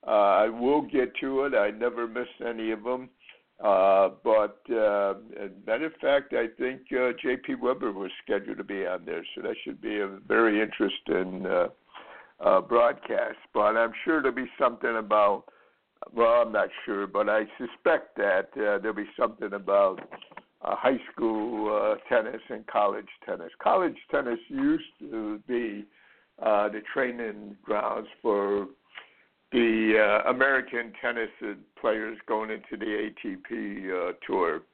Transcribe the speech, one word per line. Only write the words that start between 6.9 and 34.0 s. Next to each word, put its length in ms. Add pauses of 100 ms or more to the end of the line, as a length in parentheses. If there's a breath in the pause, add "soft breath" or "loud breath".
uh, 200
J 240
P 180
Weber 380
was 180 (140)
scheduled 320
to 80
be 220
on 180
there, 200 (100)
so 80
that 160
should 220
be 200
a 80
very 520
interesting, 880
uh, 220 (720 loud breath)
uh, 200
broadcast. 800 (140)
But 240
I'm 160 (120)
sure 160
there'll 140
be 240
something 380
about, 480 (680 soft breath)
well, 300
I'm 80
not 200 (140)
sure, 220
but 220
I 180 (100)
suspect 600
that, 400
uh, 220
there'll 160
be 220
something 360
about, 480 (600)
uh, 120
high 260 (120)
school, 600
uh, 240 (120)
tennis 400
and 180
college 440 (140)
tennis. 360
College 360 (140)
tennis 380
used 500
to 480
be, 380 (560 soft breath)
uh, 280
the 120 (120)
training 680
grounds 460 (120)
for 460 (840 loud breath)
the, 460
uh, 320
American 640
tennis 360 (460)
players 500
going 240
into 260
the 180
A 160
T 260
P, 560
uh, 200 (140)